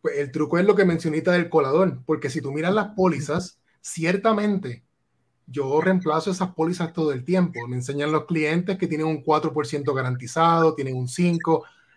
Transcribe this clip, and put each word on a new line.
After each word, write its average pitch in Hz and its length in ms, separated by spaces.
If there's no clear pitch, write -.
Pues 143 160
el 143 140
truco 156 260
es 180 80
lo 208 100
que 196 100
mencionita 165 460
del 175 180
colador, 151 560
porque 147 260
si 147 100
tú 135 100
miras 160 220
las 214 220
pólizas, 175 640
ciertamente 196 1040
yo 135 320
reemplazo 175 520
esas 180 220
pólizas 165 380
todo 156 200
el 127 120
tiempo. 160 440
Me 127 80
enseñan 143 360
los 156 140
clientes 175 520
que 185 100
tienen 156 180
un 156 160
cuatro 156 320
por 147 140
ciento 143 260
garantizado, 156 800
tienen 131 220
un 123 120
cinco, 165 580